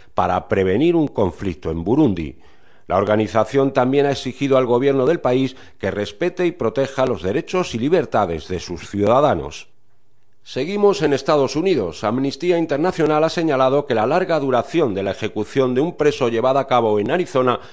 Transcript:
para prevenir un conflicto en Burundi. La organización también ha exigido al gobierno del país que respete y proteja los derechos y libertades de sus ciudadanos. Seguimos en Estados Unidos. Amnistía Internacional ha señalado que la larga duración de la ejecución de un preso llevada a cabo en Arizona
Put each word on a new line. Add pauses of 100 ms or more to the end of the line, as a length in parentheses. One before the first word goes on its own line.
(160)
para
prevenir
un
conflicto
en
Burundi. (480)
La
organización
también
ha
exigido
al
gobierno
del
país (240)
que
respete
y
proteja
los
derechos
y
libertades
de
sus
ciudadanos. (760)
Seguimos
en
Estados
Unidos.
Amnistía
Internacional
ha
señalado
que
la
larga
duración
de
la
ejecución
de
un
preso
llevada
a
cabo
en
Arizona (120)